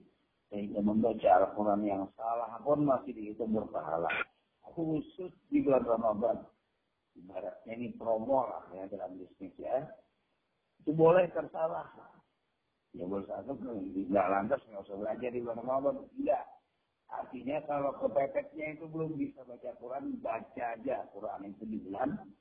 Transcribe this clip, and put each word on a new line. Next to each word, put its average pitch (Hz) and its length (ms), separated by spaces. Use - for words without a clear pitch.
Sehingga 104 320
membaca 107 640
Al-Quran 104 400
yang 98 320
salah 117 480
pun 147 240
masih 131 240
dihitung 110 400
berpahala. 82 560
Khusus 160 720
di 147 80
bulan 135 240
Ramadan. 113 560
Ibaratnya 95 580
ini 120 220
promo 117 480
lah 90 260
ya 95 160
dalam 95 300
bisnis 90 400
ya. 123 260
Itu 151 140
boleh 170 400
tersalah. 160 500
Ya 120 100
boleh 95 220
satu, 104 320
nggak 95 240
lantas 104 400
nggak 98 160
usah 98 100
belajar 110 320
di 120 140
bulan 117 180
Ramadan. 135 340
Tidak. 139 300
Artinya 123 500
kalau 139 320
kepepetnya 277 760
itu 165 120
belum 156 280
bisa 139 320
baca 120 320
Quran, 135 400
baca 113 460
aja 117 360
Quran 101 360
itu 104 200
di 110 160
bulan 123 360